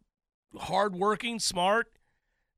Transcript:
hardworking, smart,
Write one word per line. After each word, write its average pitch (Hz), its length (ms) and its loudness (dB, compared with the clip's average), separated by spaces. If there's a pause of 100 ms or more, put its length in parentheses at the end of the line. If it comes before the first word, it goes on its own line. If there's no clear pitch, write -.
(580)
hardworking, 202 800 0
smart, 190 520 0 (680)